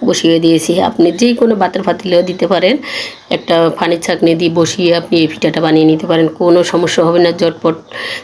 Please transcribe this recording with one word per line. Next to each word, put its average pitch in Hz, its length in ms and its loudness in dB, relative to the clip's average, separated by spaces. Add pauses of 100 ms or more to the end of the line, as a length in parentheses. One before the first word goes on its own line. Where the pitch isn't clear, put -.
বসিয়ে 165 340 2
দিয়েছি। 165 420 0
আপনি 175 300 2
যে 240 220 0
কোনো 226 220 2
পাত্র 190 280 -2
পাতিলাও 175 380 0
দিতে 180 260 -2
পারেন। 185 300 0 (520)
একটা 165 400 0 (100)
পানির 170 200 -2
ছাঁকনি 165 360 0
দিয়ে 165 160 0
বসিয়ে 170 440 0
আপনি 170 220 -2
এই 160 100 2
পিঠাটা 160 340 -4
বানিয়ে 156 240 2
নিতে 156 220 2
পারেন, 165 200 2
কোনো 175 360 2
সমস্যা 175 400 0
হবে 170 160 2
না, 175 120 4
ঝটপট 165 440 -2 (480)